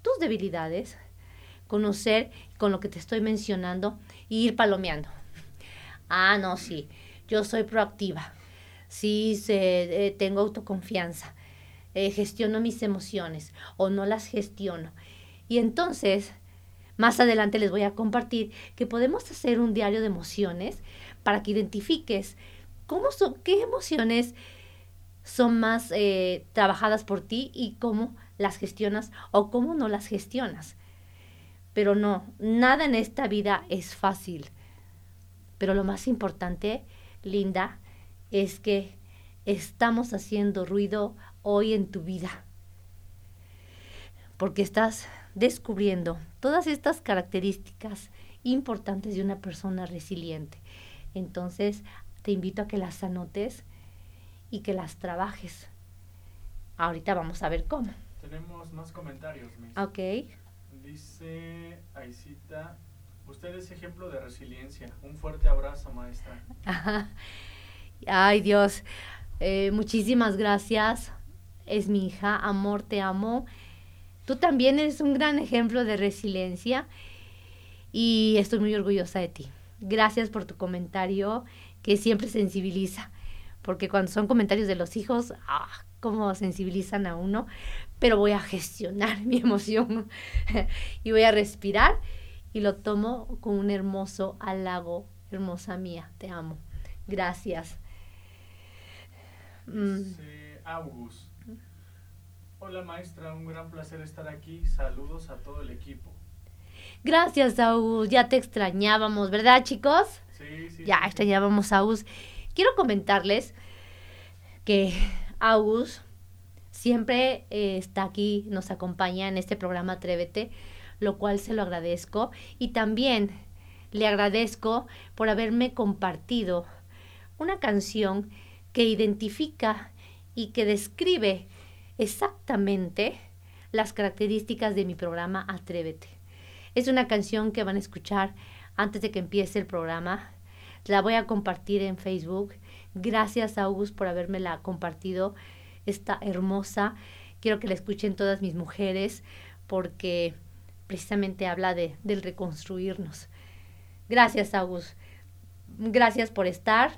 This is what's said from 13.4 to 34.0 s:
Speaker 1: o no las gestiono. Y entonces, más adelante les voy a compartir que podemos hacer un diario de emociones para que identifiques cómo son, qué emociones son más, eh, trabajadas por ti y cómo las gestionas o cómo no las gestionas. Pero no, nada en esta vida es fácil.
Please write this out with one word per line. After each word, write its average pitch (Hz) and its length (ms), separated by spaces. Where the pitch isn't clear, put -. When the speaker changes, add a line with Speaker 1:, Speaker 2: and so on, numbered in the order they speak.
Speaker 1:
o 190 140
no 196 160
las 214 200
gestiono. 190 680
Y 233 100
entonces, 214 720
más 233 220
adelante 220 400
les 202 140
voy 202 100
a 202 140
compartir 226 560
que 240 100
podemos 262 460
hacer 240 260
un 226 160
diario 208 260
de 220 60
emociones 185 720
para 208 180
que 208 80
identifiques 208 840
cómo 453 240
son, 262 220
qué 403 180
emociones 247 720
son 233 380
más, 226 340
eh, 190 600
trabajadas 214 500
por 196 160
ti 254 340
y 226 240
cómo 226 380
las 196 180
gestionas 208 560
o 208 200
cómo 254 240
no 277 140
las 208 200
gestionas. 202 680
Pero 202 200
no, 208 300
nada 247 460
en 254 100
esta 226 320
vida 202 400
es 180 260
fácil. 175 560